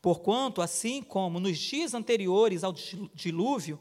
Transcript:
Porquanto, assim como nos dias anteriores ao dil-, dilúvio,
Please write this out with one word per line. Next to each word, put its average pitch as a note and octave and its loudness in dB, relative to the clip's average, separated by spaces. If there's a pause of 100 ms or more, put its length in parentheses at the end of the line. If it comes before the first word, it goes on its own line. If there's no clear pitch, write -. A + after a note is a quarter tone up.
Porquanto, F#3+ 2
assim A#3 -2
como F3+ -2
nos F#3 0
dias C#4+ -2
anteriores G3+ 2
ao F#3+ -2
dil-, - -10
dilúvio, E3+ -2